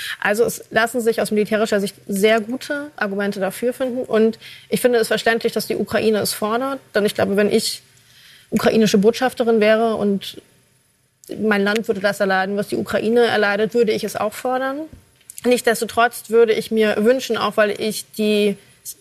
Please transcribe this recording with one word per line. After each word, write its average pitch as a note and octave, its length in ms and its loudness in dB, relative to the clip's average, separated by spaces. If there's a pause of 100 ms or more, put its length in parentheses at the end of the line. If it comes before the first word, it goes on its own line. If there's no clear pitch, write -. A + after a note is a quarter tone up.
(200)
Also G#3 240 0
es - 260 -4
lassen A3+ 300 0
sich A3 220 0
aus G3 100 -2
militärischer G#3+ 480 0
Sicht G3 160 -6 (120)
sehr G#3+ 340 2
gute C#4+ 540 -6
Argumente G3+ 440 -4
dafür F#3+ 340 -2
finden. B3+ 260 -4
Und A3+ 400 2 (280)
ich - 140 -2
finde A#3+ 180 4
es A3+ 80 0
verständlich, A3+ 460 0
dass G#3 140 -4
die A3 80 -2
Ukraine G#3+ 440 0
es G3+ 140 -2
fordert. B3+ 460 -4 (140)
Denn G3+ 120 2
ich G#3 100 -2
glaube, F#3+ 220 0
wenn G#3 140 2
ich - 300 0 (680)
ukrainische A3 480 2
Botschafterin A3+ 640 2
wäre A3 340 2
und - 460 -4 (960)
mein G#3 240 0
Land G#3 240 -2
würde G3 140 -4
das G3+ 180 -2
erleiden, F#3+ 380 0
was G3+ 100 -4
die - 100 -6
Ukraine A3 440 0
erleidet, G#3 520 0
würde A#3 180 2
ich A3 120 -2
es G3+ 120 -6
auch - 180 -4
fordern. C4 480 -4 (640)
Nichtsdestotrotz A#3 840 0
würde A3+ 240 4
ich - 180 -4
mir A3 320 2
wünschen, A#3+ 340 2
auch G#3 200 -4
weil G#3 240 2
ich A3 320 -6
die, G#3 440 2 (440)